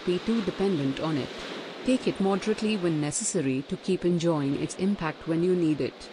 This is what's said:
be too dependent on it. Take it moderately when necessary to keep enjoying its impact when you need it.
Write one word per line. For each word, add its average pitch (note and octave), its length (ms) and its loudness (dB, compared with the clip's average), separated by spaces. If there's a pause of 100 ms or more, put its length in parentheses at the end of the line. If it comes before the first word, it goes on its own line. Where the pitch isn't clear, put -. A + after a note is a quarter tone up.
be F3+ 140 2
too A3+ 220 2
dependent F3 580 0
on D#3 160 0
it. B2+ 120 -2 (560)
Take B3+ 220 2
it F3 140 0
moderately G#3 560 2
when E3+ 240 0
necessary C#3+ 640 0
to - 160 -6
keep F#3 260 -2
enjoying D#3+ 580 2
its D#3+ 140 -4
impact F#3 500 -2
when E3 160 2
you F3+ 140 4
need D#3 240 2
it. - 320 -4